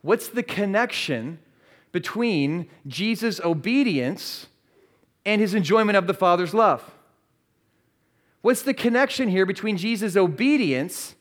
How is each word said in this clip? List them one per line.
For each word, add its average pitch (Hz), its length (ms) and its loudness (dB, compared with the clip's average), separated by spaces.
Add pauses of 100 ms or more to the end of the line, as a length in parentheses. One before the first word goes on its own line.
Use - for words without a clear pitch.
What's 190 260 0
the 233 160 -4
connection 190 960 -2 (500)
between 175 760 -2 (180)
Jesus' 214 540 -2
obedience 170 1040 -2 (800)
and 208 140 2
his 196 120 2
enjoyment 208 440 4
of 180 100 4
the 185 80 0
Father's 175 400 2
love? 208 380 2 (1500)
What's 240 200 2
the 269 120 -2
connection 247 540 0
here 190 180 2
between 202 300 -4
Jesus' 202 400 -2
obedience 180 1040 0